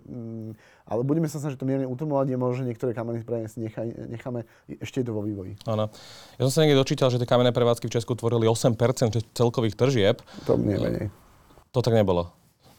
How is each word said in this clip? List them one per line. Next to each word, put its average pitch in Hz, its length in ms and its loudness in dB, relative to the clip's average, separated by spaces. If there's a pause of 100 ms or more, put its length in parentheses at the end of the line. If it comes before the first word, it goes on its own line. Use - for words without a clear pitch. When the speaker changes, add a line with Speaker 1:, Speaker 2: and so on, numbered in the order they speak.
Speaker 1:
mm, 113 560 -12 (320)
ale 113 160 -2
budeme 156 240 0
sa 156 80 -10
snažiť 139 240 -8
to 131 80 -2
mierne 135 160 -2
utlmovať, 135 480 -2
je 127 80 -2
možné, 127 240 -2
že 123 80 -4
niektoré 117 240 -4
kamenné 117 240 -6
predajne 117 320 -6
si 120 80 -10
nechaj-, 113 320 -8 (160)
necháme, 117 400 -8 (320)
ešte 123 240 -4
je - 0 -
to 117 80 -6
vo 107 80 -4
vývoji. 101 320 -8 (160)
Speaker 2:
Áno. 107 240 -2 (480)
Ja - 80 -
som 131 80 -2
sa 160 80 6
niekde 143 160 6
dočítal, 131 320 2
že 120 80 2
tie 123 80 -2
kamenné 123 240 4
prevádzky 120 320 2
v 113 80 -6
Česku 120 240 -2
tvorili 117 320 2
osem 117 240 2
percent 117 400 2
čes-, 113 240 -2
celkových 117 400 2
tržieb. 117 400 4 (320)
Speaker 1:
To 127 80 4
nie, 110 240 0
menej. 110 320 -2 (560)
Speaker 2:
To - 160 0
tak 117 80 4
nebolo. 92 400 2 (460)